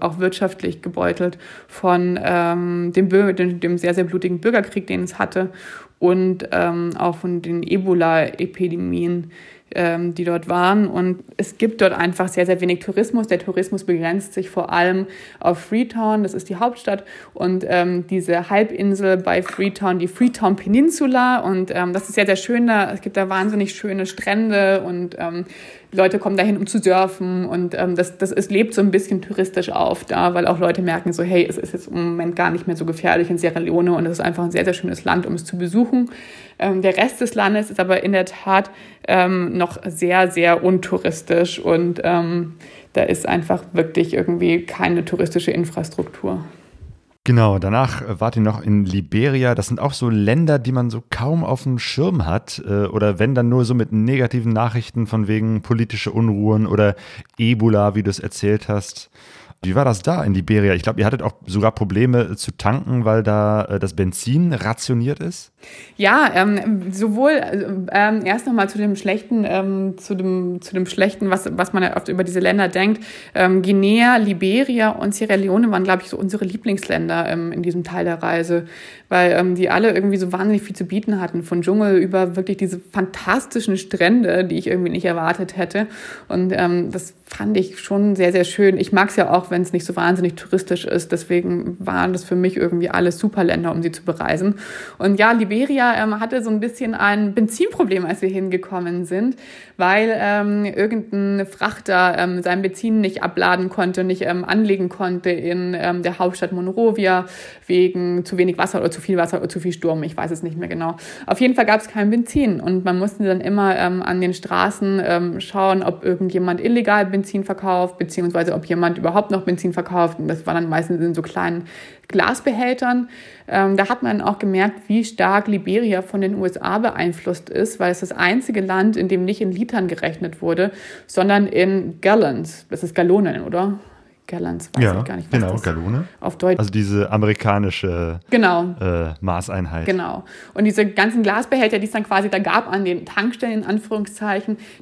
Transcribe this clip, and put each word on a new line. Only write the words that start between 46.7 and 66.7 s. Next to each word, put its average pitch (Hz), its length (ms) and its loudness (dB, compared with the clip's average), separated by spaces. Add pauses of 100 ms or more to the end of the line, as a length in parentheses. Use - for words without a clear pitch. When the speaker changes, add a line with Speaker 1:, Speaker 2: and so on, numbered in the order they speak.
Speaker 2:
Genau, 110 340 6
danach 107 460 0 (160)
wart 113 160 0
ihr 113 60 2
noch 107 200 2
in 104 240 4
Liberia. 117 720 2
Das - 120 -2
sind - 120 -2
auch 139 140 -2
so 123 160 0
Länder, 131 500 4
die 127 120 -2
man 123 180 0
so 113 200 -8
kaum 160 340 -2
auf 131 200 -2
dem 127 160 -2
Schirm 147 460 0
hat, - 420 -4
äh, 101 180 2
oder 101 340 0
wenn, 120 140 2
dann 120 160 2
nur 123 160 4
so 117 80 0
mit 117 180 0
negativen 120 640 2
Nachrichten 113 540 -2
von 110 200 0
wegen 110 340 0
politische 113 500 -2
Unruhen 107 560 2
oder 101 280 4 (420)
Ebola, 110 580 4
wie 107 80 0
du 98 60 2
es 98 100 -4
erzählt 104 500 -2
hast. - 400 -6 (540)
Wie 92 100 -2
war 135 120 4
das 113 180 0
da 80 200 0
in 98 120 2
Liberia? 98 400 4
Ich 87 80 -2
glaub, - 160 -2
ihr 107 60 4
hattet 120 180 0
auch - 100 -2 (140)
sogar 104 240 2
Probleme, 117 500 2
äh, 98 140 -2
zu - 200 -10
tanken, 123 500 -2
weil 110 180 2
da, 104 420 2
äh, 101 140 -2
das 95 160 -4
Benzin 131 580 0
rationiert 117 640 -2
ist? - 320 -10 (460)
Speaker 1:
Ja, 233 380 4
ähm, 202 560 2